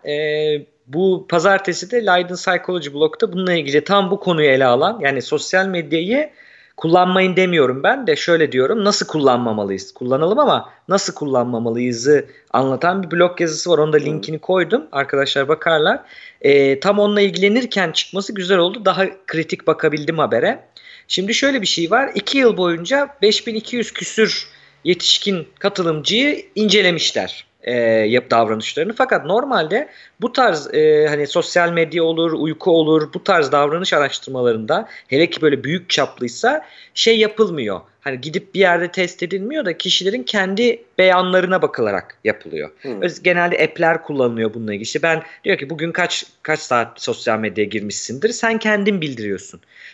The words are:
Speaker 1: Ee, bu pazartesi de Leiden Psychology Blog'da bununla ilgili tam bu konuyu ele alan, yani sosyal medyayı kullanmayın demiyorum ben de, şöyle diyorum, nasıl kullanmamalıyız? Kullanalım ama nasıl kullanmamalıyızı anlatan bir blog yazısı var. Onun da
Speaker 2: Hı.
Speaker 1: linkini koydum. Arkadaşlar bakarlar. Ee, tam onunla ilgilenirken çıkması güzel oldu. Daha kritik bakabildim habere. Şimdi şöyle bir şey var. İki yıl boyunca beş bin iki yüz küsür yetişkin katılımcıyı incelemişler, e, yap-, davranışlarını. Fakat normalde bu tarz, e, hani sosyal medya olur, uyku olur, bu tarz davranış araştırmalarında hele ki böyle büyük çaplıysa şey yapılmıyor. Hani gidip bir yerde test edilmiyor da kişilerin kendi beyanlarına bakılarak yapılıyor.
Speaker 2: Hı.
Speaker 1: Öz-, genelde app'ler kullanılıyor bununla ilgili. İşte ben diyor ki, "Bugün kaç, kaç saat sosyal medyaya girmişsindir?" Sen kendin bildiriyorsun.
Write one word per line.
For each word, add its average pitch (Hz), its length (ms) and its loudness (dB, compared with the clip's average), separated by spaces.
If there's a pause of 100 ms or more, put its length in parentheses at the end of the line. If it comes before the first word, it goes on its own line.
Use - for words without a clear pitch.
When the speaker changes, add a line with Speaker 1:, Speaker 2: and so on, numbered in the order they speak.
(120)
Speaker 1:
Ee, 151 540 -2 (200)
bu 180 420 0
pazartesi 185 600 0
de 247 60 0 (100)
Leiden 180 300 2
Psychology 180 580 -4
Blog'da 156 380 0
bununla 180 200 -2
ilgili 147 320 0
tam 196 260 2
bu 202 100 -2
konuyu 156 280 2
ele 135 160 4
alan, 147 360 2
yani 139 220 -2
sosyal 185 440 0
medyayı 180 640 -2 (460)
kullanmayın 180 600 2
demiyorum 151 460 2
ben 247 240 0
de, 151 100 2
şöyle 160 360 2
diyorum, 160 320 2
nasıl 202 220 0
kullanmamalıyız? 110 880 0
Kullanalım 151 440 0
ama 180 320 2 (180)
nasıl 190 260 -2
kullanmamalıyızı 123 1120 0 (240)
anlatan 135 520 0
bir 170 80 -10
blog 175 300 2
yazısı 165 300 -2
var. 156 80 4
Onun 156 140 2
da 151 40 8
Speaker 2:
Hı. 147 80 4
Speaker 1:
linkini 151 340 -6
koydum. 185 540 0
Arkadaşlar 139 560 0
bakarlar. 160 520 0 (400)
Ee, 139 400 4
tam 202 180 2
onunla 208 220 2
ilgilenirken 196 720 2
çıkması 196 420 -6
güzel 190 240 0
oldu. 185 260 0
Daha 190 220 2 (200)
kritik 160 400 -6
bakabildim 156 520 0
habere. 139 400 0 (500)
Şimdi 196 260 -2
şöyle 269 280 0
bir 185 40 -2
şey 170 240 -2
var. 254 240 2
İki 247 240 -2
yıl 233 180 4
boyunca 175 520 0 (140)
beş 208 240 2
bin 233 80 -6
iki 226 220 -8
yüz 226 160 -4
küsür - 640 -4 (280)
yetişkin 180 640 0 (100)
katılımcıyı 190 880 0 (100)
incelemişler, 185 920 0 (160)
e, 120 120 -4
yap-, 113 560 2
davranışlarını. 113 640 0
Fakat 220 340 0
normalde 220 640 0 (320)
bu 240 120 -4
tarz, 175 420 0
e, 151 340 4
hani 147 180 -2
sosyal 170 460 0
medya 165 320 0
olur, 165 280 0
uyku 156 380 -2
olur, 156 440 4
bu - 100 -10
tarz 160 280 2
davranış 147 400 0
araştırmalarında 131 960 -2 (200)
hele 160 220 2
ki - 120 -12
böyle 143 220 2
büyük 170 260 -6
çaplıysa 156 760 -2 (300)
şey 226 240 2
yapılmıyor. 175 640 0 (200)
Hani 131 200 -8
gidip 156 340 -8
bir 180 60 0
yerde 175 320 2
test 180 300 -4
edilmiyor 196 420 -6
da 170 140 -4
kişilerin 196 440 -2
kendi 196 600 0 (160)
beyanlarına 185 640 4
bakılarak 104 640 -2
yapılıyor. 78 460 -4 (120)
Speaker 2:
Hı. 143 60 -12 (120)
Speaker 1:
Öz-, 175 220 -4
genelde 175 420 2
app'ler 165 380 0
kullanılıyor 117 520 -2
bununla 110 180 -6
ilgili. 104 100 -6
İşte - 200 -4
ben 160 200 0 (220)
diyor - 140 0
ki, 139 120 -10
"Bugün 165 220 -6
kaç, 175 320 -4 (180)
kaç 156 180 -2
saat 117 420 -2
sosyal 113 360 -2
medyaya 107 300 -2
girmişsindir?" 110 600 -6
Sen 226 300 -2
kendin 208 420 0
bildiriyorsun. 107 600 -8 (340)